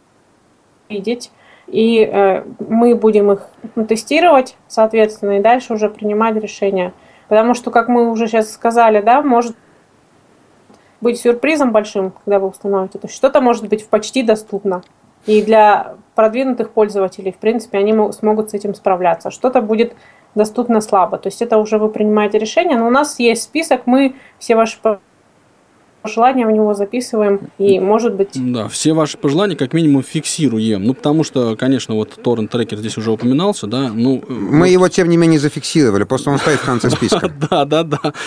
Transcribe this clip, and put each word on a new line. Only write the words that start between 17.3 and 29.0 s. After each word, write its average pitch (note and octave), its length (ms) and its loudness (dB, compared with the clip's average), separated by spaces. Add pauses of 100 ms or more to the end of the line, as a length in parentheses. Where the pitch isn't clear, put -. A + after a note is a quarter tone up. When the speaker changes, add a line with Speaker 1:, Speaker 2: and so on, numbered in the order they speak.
Speaker 1:
в - 40 -14
принципе, A3 420 -4
они G#3 140 0
мо-, G#3+ 200 0
смогут G#3+ 380 -2
с - 40 -10
этим G3+ 200 -8
справляться. F3+ 560 -2
Что-то B3+ 300 -2
будет A3 340 -2 (400)
доступно G#3+ 460 0
слабо. G3 380 0
То - 100 -8
есть - 140 -8
это A#3 160 0
уже G#3+ 200 0
вы G#3+ 120 0
принимаете G#3+ 480 0
решение. C4+ 400 0
Но A3+ 80 0
у A#3 40 2
нас C#4+ 300 0
есть A#3 220 0
список, D4 440 -2
мы C4 280 2 (240)
все - 180 0
ваши A3+ 240 0
по-, G#3+ 200 -2 (1000)
пожелания A#3 460 2
в A3 60 2
него G#3+ 220 2
записываем. G3+ 680 -2 (180)
И, G3 220 2
может G#3+ 340 2
быть G3 140 -2 (240)
Speaker 2:
Да, G#2+ 160 -4
все D3+ 240 0
ваши D#3 260 0